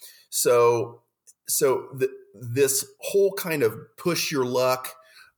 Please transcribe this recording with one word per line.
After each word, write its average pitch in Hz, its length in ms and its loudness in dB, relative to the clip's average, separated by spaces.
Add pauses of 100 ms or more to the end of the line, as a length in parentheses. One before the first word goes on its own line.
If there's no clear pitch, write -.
(300)
So, 120 720 2 (440)
so - 460 0
the, 131 160 -2 (260)
this 127 520 -2 (140)
whole 196 340 2
kind 160 280 -4
of 107 140 0 (220)
push 170 340 -4
your 131 140 0
luck, 127 480 -2 (440)